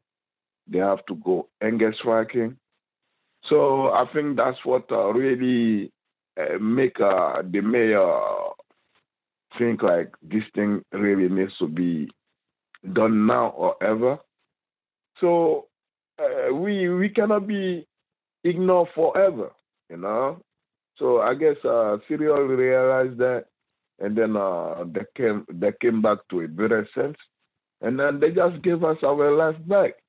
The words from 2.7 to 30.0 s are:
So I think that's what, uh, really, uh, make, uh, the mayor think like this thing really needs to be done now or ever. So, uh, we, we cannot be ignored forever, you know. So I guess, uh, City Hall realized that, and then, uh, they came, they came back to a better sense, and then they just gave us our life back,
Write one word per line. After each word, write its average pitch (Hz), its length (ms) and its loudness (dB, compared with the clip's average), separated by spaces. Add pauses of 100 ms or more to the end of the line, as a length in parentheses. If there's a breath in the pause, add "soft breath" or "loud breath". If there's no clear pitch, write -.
So 139 420 4
I 123 220 2
think 147 240 -2
that's 123 260 -2
what, 127 280 -2
uh, 98 220 0
really, 123 800 0 (480)
uh, 78 200 -2
make, 123 400 0
uh, 92 500 2
the 98 120 -2
mayor 104 580 2 (1400)
think 117 260 -2
like 85 380 0
this 107 220 -4 (120)
thing 104 360 -2
really 98 380 0
needs 95 300 -2
to 90 80 -2
be 80 420 -2 (800)
done 110 340 2
now 120 240 2
or 87 340 -2
ever. 117 360 0 (1000)
So, 170 480 2 (520)
uh, 131 340 -2
we, 185 360 -2
we 185 200 0
cannot 208 380 0
be 185 400 -4 (560)
ignored 180 500 2
forever, 160 580 2 (380)
you 82 80 -14
know. 120 420 -4 (580)
So 123 240 2
I 117 120 2
guess, 147 320 2
uh, 113 320 0 (100)
City 151 180 -2
Hall 143 160 2
realized 131 760 2
that, 123 280 -2 (540)
and 104 180 -4
then, 110 200 0
uh, 87 480 -4
they 92 200 -8 (100)
came, 107 360 -2
they 92 200 -2 (100)
came 113 200 2
back 107 180 2 (100)
to 87 120 -4
a 82 60 -6
better 107 480 -2
sense, 139 220 -4 (640)
and 127 180 -4
then 143 200 0
they 156 120 4
just 170 300 0
gave 170 220 0
us 160 200 0
our 147 280 2
life 160 260 2 (100)
back, 190 260 2 (160)